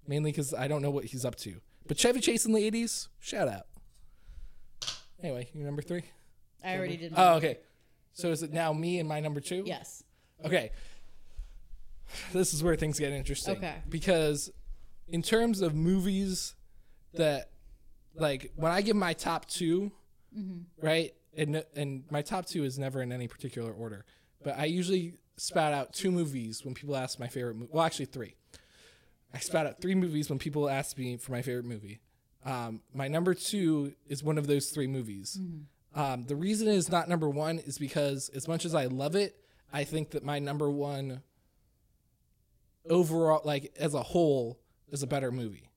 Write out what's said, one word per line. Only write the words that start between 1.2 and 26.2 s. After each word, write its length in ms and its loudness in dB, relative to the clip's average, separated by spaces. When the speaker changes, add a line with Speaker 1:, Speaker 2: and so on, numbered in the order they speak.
Speaker 1:
up 140 -2
to. 220 -10
But 120 0
Chevy 220 6
Chase 260 4
in 60 4
the 120 6
eighties, 440 0
shout 300 0
out. 180 -6
Anyway, 320 -4
you 100 -8
number 180 -6
three? 220 -6
Speaker 2:
I 120 -4
already 180 -2
Speaker 1:
Number 140 -10
Speaker 2:
did 40 -8
mine. 200 8
Speaker 1:
Oh, 40 8
okay. 220 2
So 180 -2
is 120 0
it 100 -6
now 200 2
me 260 0
and 100 -2
my 120 -2
number 200 -2
two? 260 -4
Speaker 2:
Yes. 360 -8
Speaker 1:
Okay. 260 2
This 200 4
is 100 0
where 140 6
things 220 0
get 140 0
interesting. 440 -2
Speaker 2:
Okay. 200 -6
Speaker 1:
Because 600 2
in 140 -2
terms 400 4
of 120 2
movies 800 2
that, 360 2
like, 420 0
when 160 4
I 100 4
give 140 4
my 180 4
top 320 -2
two, 460 0
Speaker 2:
Mm-hmm. 240 -8
Speaker 1:
right? 260 2
And, 260 0
and 340 -4
my 120 0
top 240 -4
two 180 -2
is 140 -2
never 240 -2
in 100 -4
any 160 -4
particular 420 -8
order. 360 -10
But 160 -4
I 60 0
usually 540 0
spout 380 2
out 180 -2
two 180 0
movies 540 -2